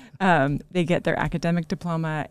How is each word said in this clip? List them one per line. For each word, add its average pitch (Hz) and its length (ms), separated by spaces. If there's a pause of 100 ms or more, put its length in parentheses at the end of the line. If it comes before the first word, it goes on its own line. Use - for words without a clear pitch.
(200)
Um, 147 400 (100)
they 180 140
get 165 200
their - 140
academic 170 480
diploma 160 640